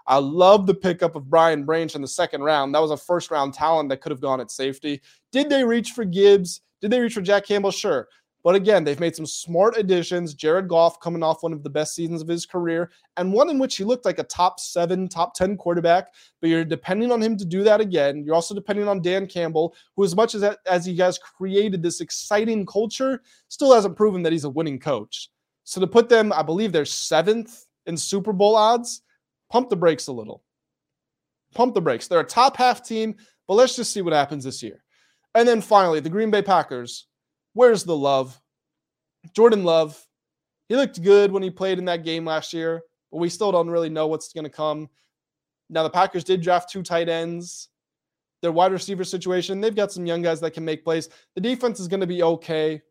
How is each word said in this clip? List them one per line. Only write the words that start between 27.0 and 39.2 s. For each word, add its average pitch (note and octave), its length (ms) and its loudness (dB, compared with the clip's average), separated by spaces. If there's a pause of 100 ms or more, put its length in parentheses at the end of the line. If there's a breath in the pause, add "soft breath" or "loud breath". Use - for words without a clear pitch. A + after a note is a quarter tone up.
in E3+ 100 -6
Super G3 360 -4
Bowl G#3 240 4
odds, A#3 460 2 (480)
pump B3+ 200 0
the - 60 -2
brakes E3 320 0
a C#3+ 40 -10
little. - 300 -14 (1120)
Pump A#3+ 200 0
the G3+ 60 0
brakes. C#3 280 -2
They're F3 100 4
a D#3 60 0
top B3+ 320 2
half B3 280 0
team, A3 300 -4 (320 soft breath)
but F#3 80 -2
let's B3 220 4
just A#3+ 160 -6
see G3+ 100 -4
what E3+ 100 -2
happens D3 300 0
this B2+ 220 -12
year. - 180 -16 (540)
And A#3 100 6
then A#3 140 4
finally, F3+ 400 4
the D3+ 100 -6
Green G#3+ 220 -2
Bay G#3 100 2
Packers. C#3+ 640 -2 (480)
Where's A#3 300 6
the F3 100 -4
love? C3+ 460 -2 (960)